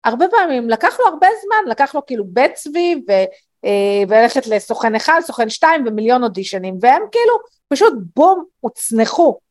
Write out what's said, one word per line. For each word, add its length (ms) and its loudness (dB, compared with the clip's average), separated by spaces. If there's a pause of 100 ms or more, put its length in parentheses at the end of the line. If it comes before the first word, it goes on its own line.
הרבה 240 0
פעמים 420 0
לקח 300 0
לו 80 2
הרבה 200 2 (160)
זמן, 280 -2
לקח 240 -2
לו 100 -4
כאילו 220 -6
בית 260 0
צבי, 540 -4
ו-, 180 2 (400)
אה, 420 0
וללכת 400 2
לסוכן 480 -2
אחד, 280 2
סוכן 260 -4
שתיים, 380 0
ומיליון 360 0
אודישנים, 580 -6
והם 200 4 (100)
כאילו 220 2 (340)
פשוט 260 2 (220)
בום, 300 4 (140)
הוצנחו, 800 0 (120)